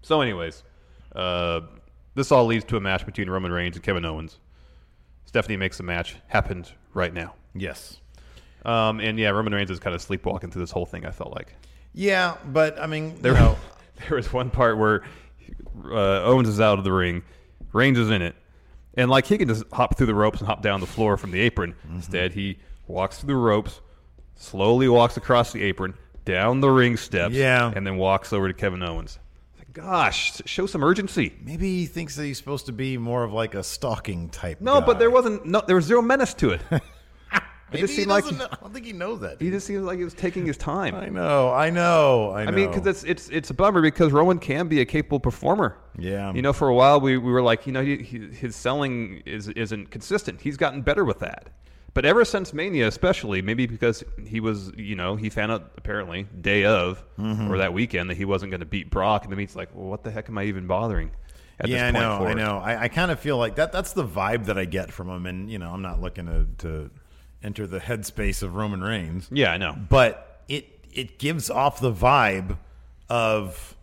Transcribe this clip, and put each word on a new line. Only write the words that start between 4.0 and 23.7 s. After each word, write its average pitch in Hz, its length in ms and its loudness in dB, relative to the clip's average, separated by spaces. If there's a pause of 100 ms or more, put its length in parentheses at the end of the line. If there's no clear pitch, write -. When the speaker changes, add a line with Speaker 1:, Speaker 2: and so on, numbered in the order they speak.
Speaker 1:
Owens. 80 340 -10 (880)
Stephanie 110 300 -2
makes 95 200 -4
the - 80 -12
match. 87 320 -6 (100)
Happens 95 460 -2 (220)
right 90 200 -2
now. 82 200 -10 (200)
Speaker 2:
Yes. 92 460 -10 (640)
Speaker 1:
Um, 110 360 0
and, 110 180 -2
yeah, 107 120 4
Roman 104 240 0
Reigns 101 160 -2
is 92 100 -6
kinda 87 180 -4
sleepwalking 92 520 -6
through 90 120 -8
this 85 80 -8
whole 87 160 -4
thing, 85 200 -12
I 82 40 -8
felt - 240 -12
like. - 200 -12 (400)
Speaker 2:
Yeah, 185 420 0 (160)
but, 156 280 2
I 156 60 -6
mean, 156 340 -6
Speaker 1:
There, 123 140 4
Speaker 2:
you 107 40 8
know. - 180 8 (240)
Speaker 1:
<laughs> - 280 -18
there 156 80 0
was - 160 -4
one 127 180 -2
part 117 280 4
where, 107 240 4 (840)
uh, 98 380 2
Owens 123 240 6
is 104 120 0
out 107 180 6
of 95 60 -2
the 95 80 2
ring. 87 300 2 (500)
Reigns 123 260 4
is 110 120 2
in 101 120 2
it. 87 120 -4 (600)
And, 123 160 2
like, 131 160 4
he 208 120 2
can 175 100 2
just 110 240 -2
hop - 240 0
through 131 100 4
the 113 80 2
ropes 104 260 2
and 101 80 -6
hop 104 140 -4
down 101 180 0
the 87 60 -6
floor 107 300 2
from 95 140 -8
the 92 100 -2
apron. 101 320 0 (140)
Speaker 2:
Mm-hmm. 82 100 -12
Speaker 1:
Instead, 90 380 -4
he 98 240 -6 (280)
walks 92 320 -4
through 139 100 -8
the 139 80 2
ropes, 107 440 2 (560)